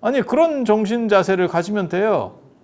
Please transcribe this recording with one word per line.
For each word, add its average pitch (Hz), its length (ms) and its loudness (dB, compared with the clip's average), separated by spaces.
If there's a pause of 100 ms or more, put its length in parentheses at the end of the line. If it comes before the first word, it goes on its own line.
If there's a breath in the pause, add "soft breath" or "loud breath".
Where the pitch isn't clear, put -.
아니, 247 220 -2
그런 294 420 0
정신 220 440 0
자세를 190 400 2
가지면 175 400 -2
돼요. 180 500 -2 (260)